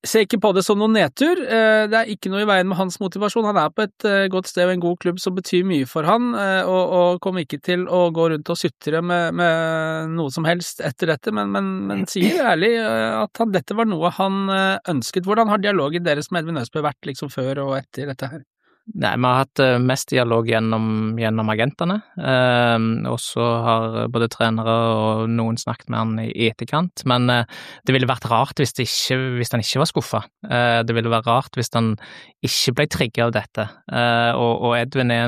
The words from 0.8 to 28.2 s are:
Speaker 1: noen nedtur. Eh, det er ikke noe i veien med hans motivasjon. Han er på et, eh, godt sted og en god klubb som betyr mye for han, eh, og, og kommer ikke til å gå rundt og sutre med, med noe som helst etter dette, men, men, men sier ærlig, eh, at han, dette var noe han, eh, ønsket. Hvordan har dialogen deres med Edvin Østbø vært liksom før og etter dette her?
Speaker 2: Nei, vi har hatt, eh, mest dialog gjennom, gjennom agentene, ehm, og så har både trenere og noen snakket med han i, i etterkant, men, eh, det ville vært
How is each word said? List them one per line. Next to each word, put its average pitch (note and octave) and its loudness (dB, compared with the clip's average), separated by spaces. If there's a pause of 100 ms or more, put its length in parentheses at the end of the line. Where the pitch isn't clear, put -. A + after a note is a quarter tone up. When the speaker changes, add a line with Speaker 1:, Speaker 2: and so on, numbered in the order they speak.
Speaker 1:
noen A3 4
nedtur. C#4+ 2
Eh, A3 4 (100)
det A3 2
er A3+ 0
ikke G3+ -6
noe G3 0
i G#3+ 0
veien F#3 4
med F3 -2
hans F#3 -2
motivasjon. G3+ -2
Han G3+ 2
er D3+ 2
på G#3+ -2
et, - -6
eh, G3 2
godt F#3+ -4
sted F3+ 0
og F3+ 2
en F3+ -2
god F3 0
klubb F3+ -2
som F#3 -4
betyr F#3 0
mye D3 0
for D3+ -2
han, A#3+ 2 (100)
eh, F#3+ 0
og, F#3 0
og F3 4
kommer F#3 -4
ikke C#3+ -10
til F3+ -2
å F3+ 2 (100)
gå E3 2
rundt D3+ -6
og E3+ -2
sutre E3 -2
med, E3+ 0
med D#3+ -2
noe D#3 -2
som D#3+ -2
helst F3 -2
etter D#3+ -2
dette, G#2+ -2
men, G2+ -2
men, G2+ -2 (220)
men - -2
sier A3 0 (140)
ærlig, F3+ 2 (100)
eh, A3+ 0 (160)
at - -6
han, A3+ 0
dette F#3+ -2
var A3 0
noe E3+ 0
han, G3 0
eh, F#3+ 0 (100)
ønsket. F3 -2
Hvordan G#3+ 2
har G#3 2
dialogen F3 0
deres D3 -2
med E3 -2
Edvin D#3+ -4
Østbø D#3 -6
vært C#3+ -8
liksom C#3+ -8
før C#3 -4
og C3+ -2
etter C3+ -10
dette C3 -8
her? D#3 -16 (440)
Speaker 2:
Nei, - -4
vi B2+ 2
har B2+ 2
hatt, - -6
eh, B2+ 4
mest B2+ 0
dialog A#2 2
gjennom, A2 2 (360)
gjennom A2 0
agentene, D#3 0 (180)
ehm, A#2+ 2
og B2 -2
så - -2 (180)
har A2+ 0 (120)
både A#2 0
trenere A2+ 0 (240)
og A2 0
noen A2+ -2
snakket - -8
med A2+ -2
han A2+ -2 (100)
i, - -
i A2+ 0
etterkant, D3+ -6
men, B2 2
eh, A#2+ 2 (420)
det C3 2
ville B2+ 2
vært B2+ -2